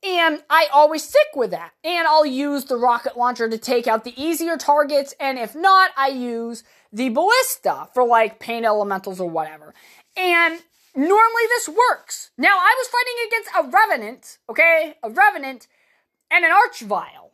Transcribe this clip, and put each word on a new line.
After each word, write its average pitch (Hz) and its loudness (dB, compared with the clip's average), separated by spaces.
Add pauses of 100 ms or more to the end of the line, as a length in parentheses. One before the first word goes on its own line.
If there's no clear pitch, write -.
And 339 -2
I 320 2
always 302 4
stick 605 2
with 240 -2
that. 170 -10 (120)
And 339 -2
I'll 311 6
use 285 -2
the 247 -4
rocket 240 0
launcher 240 -2
to 226 -6
take 240 -2
out 226 0
the 247 -14
easier 320 -4
targets. 285 0
And 269 -4
if 220 -10
not, 381 4
I 277 0
use 233 -8 (300)
the 240 -2
ballista 311 0
for, 254 2
like, 226 2
pain 233 -8
elementals 202 -4
or 180 -4
whatever. 156 -8 (440)
And 339 0 (340)
normally 440 2
this 466 -2
works. - -2
Now, 370 2
I 392 4
was 494 -6
fighting 494 -2 (140)
against 440 -6
a 320 0
Revenant, 269 -2 (120)
okay? 311 0
A 226 -8
Revenant 285 -2 (600)
and 349 2
an 320 2
Archvile. 226 -2